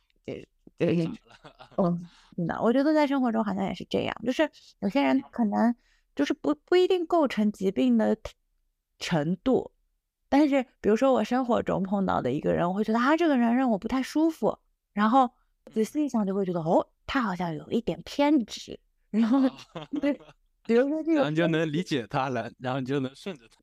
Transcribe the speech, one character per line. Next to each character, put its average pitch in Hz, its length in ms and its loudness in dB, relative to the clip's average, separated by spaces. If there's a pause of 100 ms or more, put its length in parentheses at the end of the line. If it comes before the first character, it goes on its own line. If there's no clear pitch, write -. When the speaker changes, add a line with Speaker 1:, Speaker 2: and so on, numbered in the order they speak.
(260)
Speaker 1:
就 131 80 -10
是， - 140 -14 (320)
就 170 80 0
是， 165 160 0
Speaker 2:
傻 - 460 -10
了。 - 260 -20
<laughs> - 20 -6
Speaker 1:
嗯， 175 300 -2 (300)
真 170 100 -4
的， - 160 -4
我 220 80 2
觉 269 100 2
得 311 120 2
在 302 120 4
生 269 160 0
活 247 100 0
中 220 120 -2
好 202 100 -4
像 190 120 -4
也 - 100 -6
是 - 140 -12
这 196 100 -2
样， - 160 -4 (100)
就 254 60 0
是 302 180 0 (300)
有 202 100 -2
些 277 140 0
人 269 260 2
可 - 160 -2
能 214 300 0 (400)
就 285 100 -2
是 - 80 0
不， 294 220 -4 (100)
不 349 100 2
一 359 120 6
定 349 180 0
构 320 220 2
成 214 240 0
疾 190 180 -4
病 254 260 2
的 214 220 2 (800)
程 165 460 -2
度， - 280 0 (580)
但 285 200 4
是 269 140 2 (180)
比 - 80 2
如 220 60 4
说 262 180 4
我 220 100 2
生 247 220 -2
活 214 160 2
中 175 220 -2
碰 190 240 -2
到 180 160 0
的 123 80 -2
一 147 80 -2
个 175 140 0
人， 165 140 0
我 180 60 -4
会 208 100 -2
觉 220 80 -2
得， 220 60 2
啊， 262 180 2
这 339 120 2
个 277 100 2
人 233 180 2
让 262 140 2
我 214 80 2
不 220 100 -8
太 262 140 -2
舒 311 300 0
服， - 260 -2 (360)
然 214 180 2
后 254 180 4 (420)
仔 220 120 0
细 294 220 -2
一 269 40 -4
想 214 160 0
就 190 80 -2
会 196 100 -2
觉 185 80 -2
得， 170 80 -2
Speaker 2:
嗯。 156 60 -4
Speaker 1:
哦， 196 220 2 (180)
他 269 160 -2
好 202 140 -2
像 170 200 -4
有 151 140 -12
一 226 100 0
点 170 240 -4
偏 285 440 2
执， - 320 -14 (320)
然 214 140 2
后， 240 120 2 (100)
Speaker 2:
哦。 - 420 -12
<laughs> 294 120 -6
Speaker 1:
对， 285 180 0 (460)
比 226 100 2
如 262 120 4
说 311 140 -2
这 320 140 0
个 - 0 -
偏 - 0 -
执 - 0 -
Speaker 2:
然 294 80 4
后 143 60 0
你 156 60 -4
就 170 120 2
能 160 240 0
理 175 120 -2
解 127 240 -4
他 139 220 -2
了， 117 300 -4
然 123 120 -4
后 139 80 -4
你 127 60 -6
就 139 140 -2
能 131 160 -4
顺 190 200 -12
着 117 120 -20
他。 - 160 -20